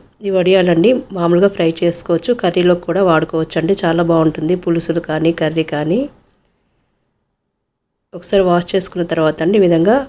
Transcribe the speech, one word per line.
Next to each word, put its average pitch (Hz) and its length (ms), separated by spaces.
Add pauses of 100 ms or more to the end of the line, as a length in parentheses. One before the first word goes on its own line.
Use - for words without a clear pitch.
(260)
ఈ 196 100
వడియాలండి 180 560 (240)
మామూలుగా 175 400
ఫ్రై 170 120 (140)
చేసుకోవచ్చు, 170 600
కర్రీలో 175 340 (100)
కూడా 175 240
వాడుకోవచ్చండి. 160 720
చాలా 170 300
బాగుంటుంది, 160 440 (100)
పులుసులు 165 420
కానీ 156 320
కర్రీ 160 320
కానీ. 151 260 (2250)
ఒకసారి 190 320
వాష్ 175 240
చేసుకున్న 185 400
తర్వాత 156 320
అండి, 202 140
ఈ 196 60
విధంగా 170 300 (140)